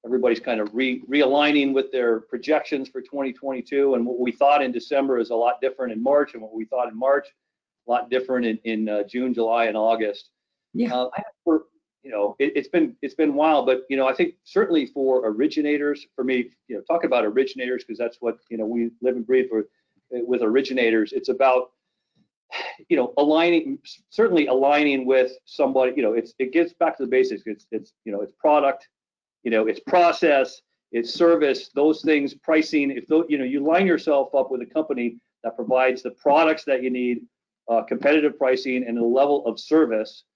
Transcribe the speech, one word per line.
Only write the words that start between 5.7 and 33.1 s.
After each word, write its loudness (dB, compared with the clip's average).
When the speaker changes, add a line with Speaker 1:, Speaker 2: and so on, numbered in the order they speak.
Speaker 1:
in -6
March, 2
and -14
what -16
we -10
thought -4
in -16
March, 0
a -2
lot -2
different -2
in, -2
in, -4
uh, -2
June, -4
July, 0
and -2
August. -2
Speaker 2:
Yeah. -2
Speaker 1:
Uh, -2
I, -8
for, 0
you -20
know, -4
it, -2
it's -4
been, 0
it's -10
been 0
a 0
while, 2
but, 0
you -4
know, 2
I 0
think -2
certainly 0
for 0
originators, -2
for -6
me, -2
you -10
know, -10
talk -2
about 0
originators, -2
'cause -14
that's -6
what, -4
you -8
know, -4
we -2
live -2
and -8
breathe 2
for, -2
with -2
originators. 0
It's -4
about, 2
you 2
know, -2
aligning, 2
certainly 2
aligning 2
with 2
somebody, 0
you 0
know, 2
it's, -4
it -4
gets 2
back 0
to -6
the -4
basics. 0
It's, -12
it's, -10
you -10
know, -6
it's -8
product, 2
you -4
know, 2
it's -2
process, 2
it's -4
service, 2
those 2
things, 0
pricing. 0
If -8
tho-, 2